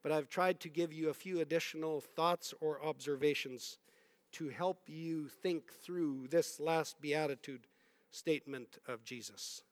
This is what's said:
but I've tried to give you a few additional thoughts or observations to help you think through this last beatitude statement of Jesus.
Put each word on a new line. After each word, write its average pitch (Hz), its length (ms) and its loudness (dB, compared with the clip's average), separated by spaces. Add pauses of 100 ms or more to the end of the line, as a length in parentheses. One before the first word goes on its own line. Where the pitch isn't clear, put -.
but 151 80 0
I've 151 160 2
tried 185 320 2
to 165 100 -10
give 160 220 0
you 156 180 0
a 143 40 0
few 185 260 -2
additional 160 600 0
thoughts - 580 2
or 151 240 -2
observations 135 920 0 (560)
to 156 160 -4
help 160 400 -2
you 160 400 -4
think 170 420 -2
through 147 560 -2
this 156 320 2
last 160 400 2
beatitude 143 680 -2 (440)
statement 139 720 -2
of 113 200 -8
Jesus. 107 680 -10